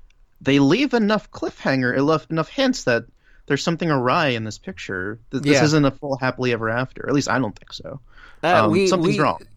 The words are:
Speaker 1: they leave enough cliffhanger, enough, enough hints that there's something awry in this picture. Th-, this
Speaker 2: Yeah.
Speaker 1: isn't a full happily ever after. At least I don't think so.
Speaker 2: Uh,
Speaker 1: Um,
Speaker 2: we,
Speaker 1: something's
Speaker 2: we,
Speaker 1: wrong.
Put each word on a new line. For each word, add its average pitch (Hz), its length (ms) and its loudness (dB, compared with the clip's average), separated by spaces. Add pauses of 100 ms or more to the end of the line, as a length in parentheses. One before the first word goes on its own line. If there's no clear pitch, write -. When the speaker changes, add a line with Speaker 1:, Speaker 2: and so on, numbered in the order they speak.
(420)
Speaker 1:
they 139 180 4
leave 196 340 2
enough 214 380 0
cliffhanger, 131 640 -2
enough, 156 320 0
enough 160 200 -4
hints 262 360 -2
that 117 200 0 (420)
there's 139 160 0
something 170 260 -2
awry 143 380 2
in 117 160 -2
this 107 140 -10
picture. 104 600 -8 (120)
Th-, 131 120 -6
this 143 140 4
Speaker 2:
Yeah. 127 80 4
Speaker 1:
isn't 151 200 4
a 135 60 2
full 135 260 -6
happily 123 360 -2
ever 110 160 -2
after. 123 380 -6
At 123 60 0
least 143 160 0
I 120 100 0
don't 104 180 -4
think - 160 -20
so. - 260 -14 (440)
Speaker 2:
Uh, 165 220 4
Speaker 1:
Um, 107 60 2
Speaker 2:
we, 190 160 2
Speaker 1:
something's 170 300 2
Speaker 2:
we, 156 60 2
Speaker 1:
wrong. 98 180 0 (160)